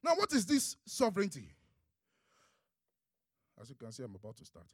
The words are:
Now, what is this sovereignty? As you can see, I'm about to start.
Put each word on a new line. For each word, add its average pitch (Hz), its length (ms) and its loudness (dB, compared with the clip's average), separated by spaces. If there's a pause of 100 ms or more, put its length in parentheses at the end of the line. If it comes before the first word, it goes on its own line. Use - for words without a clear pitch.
Now, 339 80 4
what 403 180 2
is 220 140 4
this 277 300 2 (100)
sovereignty? 196 640 0 (2000)
As 117 80 -18
you 139 60 -18
can 113 160 -14
see, 123 140 -10
I'm 101 100 -12
about 107 220 -14
to - 80 -20
start. 82 300 -20